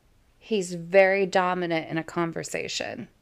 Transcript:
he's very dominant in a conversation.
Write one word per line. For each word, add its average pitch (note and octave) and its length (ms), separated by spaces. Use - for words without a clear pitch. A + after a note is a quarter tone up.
he's F3+ 380
very F#3+ 520
dominant F3+ 640
in D3+ 80
a D#3+ 80
conversation. E3 1000